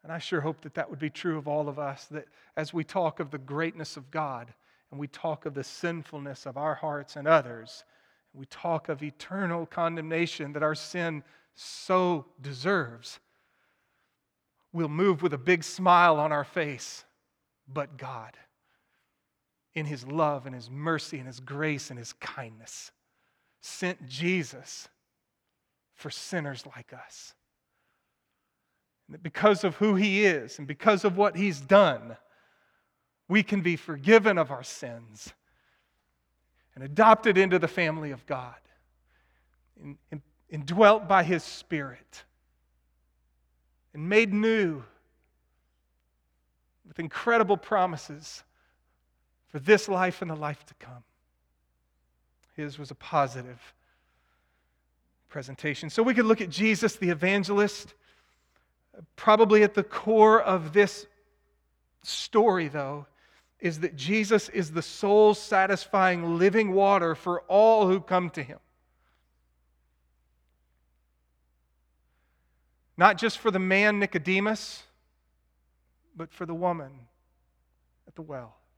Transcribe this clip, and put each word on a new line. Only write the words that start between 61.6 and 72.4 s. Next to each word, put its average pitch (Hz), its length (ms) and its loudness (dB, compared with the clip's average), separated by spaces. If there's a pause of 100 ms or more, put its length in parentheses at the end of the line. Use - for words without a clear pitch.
story, 196 680 0
though, 143 380 -8 (540)
is 160 220 -6
that 170 140 -4
Jesus 208 540 0
is 165 220 -4
the 160 100 -4
soul-satisfying 190 1600 2
living 196 320 2
water 196 420 4
for 175 280 -4
all 214 460 6
who 185 120 2
come 180 320 -2
to 156 100 -10
him. 120 160 -14 (4000)